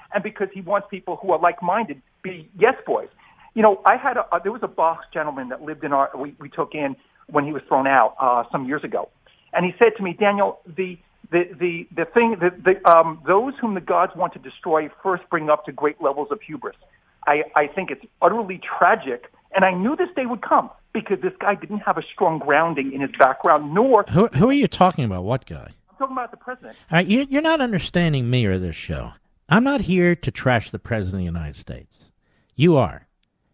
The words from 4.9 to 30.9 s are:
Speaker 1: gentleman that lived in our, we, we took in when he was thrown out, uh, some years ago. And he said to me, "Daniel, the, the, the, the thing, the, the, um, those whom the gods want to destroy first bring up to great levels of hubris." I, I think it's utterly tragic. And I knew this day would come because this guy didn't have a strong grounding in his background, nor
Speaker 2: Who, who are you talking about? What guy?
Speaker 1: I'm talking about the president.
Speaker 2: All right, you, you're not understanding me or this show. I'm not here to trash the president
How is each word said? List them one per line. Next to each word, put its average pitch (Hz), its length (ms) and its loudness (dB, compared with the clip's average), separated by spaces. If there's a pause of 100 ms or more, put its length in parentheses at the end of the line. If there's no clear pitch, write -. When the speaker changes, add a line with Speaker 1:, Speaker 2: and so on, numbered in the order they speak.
Speaker 1:
gentleman 143 380 -6
that 131 120 -10
lived 151 220 -12
in 143 80 -4
our, 139 240 2
we, 143 240 -10
we 139 80 -16
took - 260 -8
in 139 220 -4 (320)
when 147 160 0
he 151 80 -6
was 139 160 -8
thrown 135 180 2
out, 127 340 4
uh, 123 300 2
some 139 160 -6
years 147 180 -4
ago. 117 240 -6 (440)
And 180 120 0
he 180 140 -2
said 220 180 6
to 196 60 -8
me, 180 100 -4
"Daniel, 202 540 0
the, 180 320 -8 (320)
the, 175 180 0 (120)
the, 170 340 -4
the 165 120 -4
thing, 226 340 2
the, 175 100 2
the, 190 400 2
um, 160 340 6
those 214 360 2
whom 220 140 -2
the 185 60 -4
gods 175 360 0
want 170 160 -4
to 147 80 -20
destroy 156 500 -4 (140)
first 185 260 -2
bring 156 180 -2
up 151 180 2
to 147 60 -10
great 147 300 -4
levels 143 300 -4
of 143 100 -6
hubris." 123 320 -14 (540)
I, 151 160 2 (100)
I 147 140 2
think 175 240 -8
it's - 120 -12 (160)
utterly 185 400 0 (180)
tragic. 175 540 0 (220)
And 190 100 4
I 190 60 4
knew 190 240 -2
this 349 220 -2
day 262 100 -2
would 233 160 -8
come 254 280 0 (220)
because 202 280 -4
this 180 180 -4
guy 202 160 -2
didn't 208 240 -8
have 190 180 -2
a 160 60 -6 (100)
strong 160 280 0
grounding 143 520 0
in 135 80 -8
his 135 160 -4
background, 147 560 4
nor 214 380 4
Speaker 2:
Who, 175 160 4
who 202 240 2
are - 20 2
you 277 140 2
talking 180 380 2
about? 90 180 -4
What 117 240 -4
guy? - 260 -16 (180)
Speaker 1:
I'm - 60 -20
talking 262 200 -6
about 240 160 -8
the - 40 -18
president. 247 400 -16 (140)
Speaker 2:
All 156 60 2
right, 175 100 4
you, 240 240 2
you're 277 100 0
not 320 200 0
understanding 170 680 -2
me 123 180 2
or 92 120 0
this 87 160 -6
show. 64 380 -10 (360)
I'm 214 140 4
not 269 200 0
here 175 340 2
to - 160 -6
trash - 400 -2
the 101 80 -12
president 98 340 -4